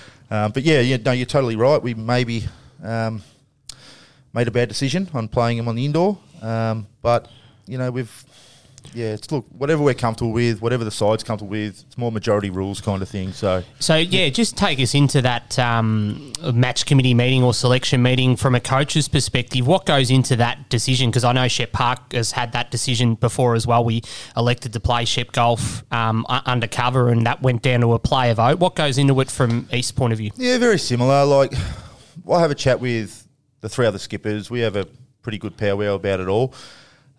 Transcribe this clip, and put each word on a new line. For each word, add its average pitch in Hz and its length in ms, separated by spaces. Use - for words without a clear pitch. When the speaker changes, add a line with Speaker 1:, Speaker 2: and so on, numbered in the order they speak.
Speaker 1:
um, 107 220
but 127 120
yeah, 151 180
yeah, 127 160
no, 117 160
you're 123 120
totally 123 300
right. 127 260
We 123 140
maybe, 117 520
um, 113 400
made 117 140
a 120 40
bad 120 180
decision 165 440
on 113 140
playing 117 300
him 117 100
on 117 80
the 123 100
indoor, 175 320
um, 113 440
but, 120 280
you 131 120
know, 127 140
we've, 120 340
yeah, 113 180
it's, - 180
look, 139 140
whatever 147 280
we're 139 100
comfortable 117 400
with, 117 280
whatever 117 220
the 107 80
side's 107 320
comfortable 104 280
with, 107 360
it's - 100
more 120 140
majority 104 380
rules 95 320
kind 98 200
of 92 60
thing, 95 240
so. 92 320
Speaker 2:
So, - 160
yeah, 175 340
just 220 280
take 165 220
us 131 160
into 143 260
that, 123 380
um, 113 720
match 123 340
committee 127 260
meeting 127 300
or 123 100
selection 123 480
meeting 127 340
from 127 200
a 120 40
coach's 139 480
perspective. 123 600
What 185 180
goes 135 240
into 131 280
that 120 320
decision? 123 420
'Cause 117 120
I 120 80
know 127 160
Shep 120 240
Park 127 420
has 117 180
had 120 220
that 120 180
decision 120 440
before 123 380
as 117 140
well. 120 180
We 117 160
elected 120 380
to 113 60
play 120 260
Shep - 260
Golf, - 600
um, 113 360
u-, 127 60
undercover, 123 640
and 117 160
that 120 140
went 127 200
down 123 200
to 117 120
a 113 60
player 127 340
vote. 117 260
What 180 160
goes 143 220
into 139 240
it 135 80
from 120 420
East's 123 200
point 120 200
of 110 80
view? 104 160
Speaker 1:
Yeah, 254 220
very 233 220
similar. 131 460
Like, 139 280
I 170 120
have 160 100
a 139 40
chat 127 260
with 117 440
the 110 80
three 123 160
other 98 140
skippers. 107 500
We 120 120
have 107 140
a 98 120
pretty 110 160
good 98 180
powwow 101 380
about 98 260
it 92 80
all. 113 260